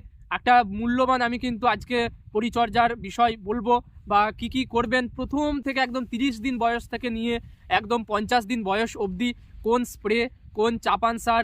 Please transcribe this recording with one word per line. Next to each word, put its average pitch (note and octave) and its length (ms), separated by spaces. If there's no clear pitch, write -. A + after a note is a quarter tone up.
একটা G#3+ 220
মূল্যবান B3 500
আমি A#3+ 180
কিন্তু B3 280
আজকে A#3+ 300
পরিচর্যার A#3 680
বিষয় A3+ 360
বলবো A#3 260
বা G3+ 140
কি A#3 180
কি C4 160
করবেন B3 380
প্রথম C#4+ 340
থেকে C4 200
একদম B3+ 240
তিরিশ B3 360
দিন B3+ 160
বয়স A#3 300
থেকে A#3+ 220
নিয়ে A#3 260
একদম G#3+ 340
পঞ্চাশ G#3+ 420
দিন A#3 180
বয়স G#3 340
অবধি, G3+ 320
কোন A#3 220
স্প্রে, A3 340
কোন A3 260
চাপান A3+ 380
সার A#3 260